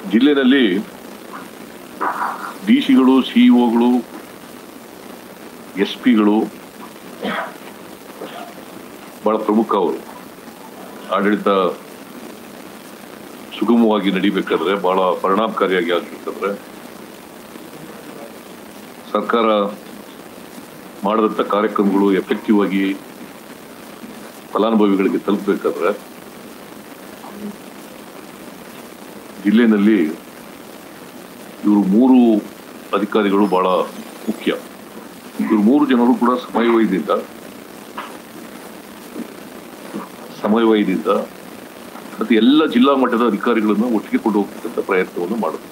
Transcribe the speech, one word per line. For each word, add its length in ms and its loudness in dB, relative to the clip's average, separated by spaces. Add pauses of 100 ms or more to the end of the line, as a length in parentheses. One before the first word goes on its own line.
(140)
ಜಿಲ್ಲೆನಲ್ಲಿ 520 6 (2000)
ಡಿ 80 8 (120)
ಸಿಗಳು, 280 6 (140)
ಸಿ 160 2
ಇ 80 10 (120)
ಒಗಳು, 260 4 (1900)
ಎಸ್ 200 -2
ಪಿಗಳು 320 6 (3000)
ಬಹಳ 120 4 (120)
ಪ್ರಮುಖ. 240 4 (120)
ಅವರು 180 -2 (1120)
ಆಡಳಿತ 320 2 (2000)
ಸುಗಮವಾಗಿ 580 4
ನಡಿಬೇಕಾದ್ರೆ, 580 2 (120)
ಬಹಳ 120 4 (240)
ಪರಿಣಾಮಕಾರಿಯಾಗಿ 760 2
ಆಗ್ಬೇಕಾದ್ರೆ, 520 -6 (2500)
ಸರ್ಕಾರ 340 0 (1600)
ಮಾಡಿದಂಥ 340 2 (140)
ಕಾರ್ಯಕ್ರಮಗಳು 540 2 (120)
effective 460 0
ಆಗಿ 180 0 (1700)
ಫಲಾನುಭವಿಗಳಿಗೆ 720 4
ತಲುಪಬೇಕಾದ್ರೆ, 680 0 (3500)
ಜಿಲ್ಲೆನಲ್ಲಿ 540 6 (1700)
ಇವರು 160 6 (120)
ಮೂರು 240 8 (800)
ಅಧಿಕಾರಿಗಳು 480 2 (100)
ಬಹಳ 120 4 (600)
ಮುಖ್ಯ. 240 -2 (920)
ಇವರು 260 2
ಮೂರು 220 6
ಜನರು 300 4
ಕೂಡ 100 4 (140)
ಸಮನ್ವಯದಿಂದ, 640 2 (3250)
ಸಮನ್ವಯದಿಂದ 680 4 (1080)
ಮತ್ತೆ 240 0
ಎಲ್ಲ 200 6 (120)
ಜಿಲ್ಲಾ 280 6
ಮಟ್ಟದ 300 2
ಅಧಿಕಾರಿಗಳನ್ನು 560 2 (100)
ಒಟ್ಟಿಗೆ 260 0
ಕೊಂಡು 180 2
ಹೋಗ್ತಕ್ಕಂಥ 380 -6 (100)
ಪ್ರಯತ್ನವನ್ನು 540 0
ಮಾಡೋದು. 280 -4